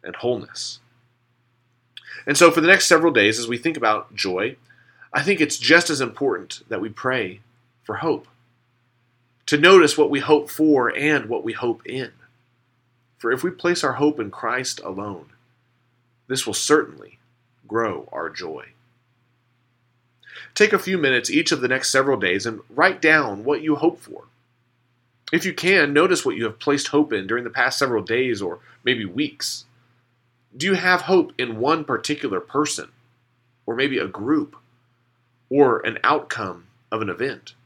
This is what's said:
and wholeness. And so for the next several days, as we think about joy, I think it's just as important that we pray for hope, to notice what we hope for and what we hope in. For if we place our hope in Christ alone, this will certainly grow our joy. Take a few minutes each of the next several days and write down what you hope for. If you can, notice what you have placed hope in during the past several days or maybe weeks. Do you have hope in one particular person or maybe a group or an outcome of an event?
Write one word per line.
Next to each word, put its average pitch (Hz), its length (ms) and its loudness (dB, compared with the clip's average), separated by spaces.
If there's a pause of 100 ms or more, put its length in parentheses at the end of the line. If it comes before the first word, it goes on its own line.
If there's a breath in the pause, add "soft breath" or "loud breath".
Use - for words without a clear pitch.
and 90 140 -14
wholeness. - 640 -8 (1500 loud breath)
And 147 80 -2
so 170 160 8
for 165 120 2
the 156 40 2
next 190 200 4
several 165 260 4
days, 110 260 4
as 117 80 -8
we 117 120 -6
think 160 180 -4
about 107 380 -2
joy, 98 420 -4 (560 soft breath)
I 135 100 -2
think 196 160 0
it's - 200 0
just 170 320 4
as 135 100 -2
important 113 680 -6
that 107 120 -6
we 110 80 -8
pray 107 520 -6 (420)
for 104 140 -10
hope, 151 300 -4 (1200)
to 147 120 0
notice 170 400 8
what 147 100 6
we 143 120 0
hope 147 280 2
for 143 480 2
and 143 300 0
what 113 180 -6
we 113 80 -6
hope 113 320 -4
in. 127 280 -10 (1040)
For 117 140 -2
if 131 100 -2
we 180 80 -2
place 175 340 -2
our 135 100 0
hope 147 240 2
in 104 120 -6
Christ 123 520 -6
alone, 92 440 -10 (1000)
this 127 200 -4
will 104 80 -6
certainly - 640 -2 (500)
grow 104 420 -4
our 80 200 -8
joy. 78 380 -12 (1900 loud breath)
Take 208 180 4
a 196 60 2
few 185 200 -4
minutes 135 320 0
each 165 200 0
of 147 100 0
the 123 80 -2
next 131 220 -2
several 131 260 2
days 98 300 -2
and 113 140 -8 (100)
write 165 320 0
down 139 400 2
what 147 200 -2
you 156 120 0
hope 156 260 0
for. - 240 -18 (1080)
If 165 120 0
you 185 80 -4
can, 165 400 2
notice 160 320 4
what - 120 -2
you 113 80 -4
have 110 160 -8
placed 143 280 0
hope 151 240 2
in 98 140 -4
during 117 160 -2
the 120 80 -10
past 127 260 -2
several 120 280 0
days 117 360 -2
or 90 200 -8 (240 soft breath)
maybe 117 200 -2
weeks. 113 600 -8 (920)
Do 143 100 -4
you 190 80 2
have 185 280 4
hope 175 360 2
in 117 200 -4
one 151 260 0
particular 123 540 -4
person - 520 -4 (760)
or 117 80 -6
maybe 131 240 -2
a 76 80 -2
group 127 480 -4 (960)
or 131 300 4
an - 240 -4
outcome 107 600 -2 (260)
of 113 100 -4
an 104 60 -4
event? 113 460 -8 (120)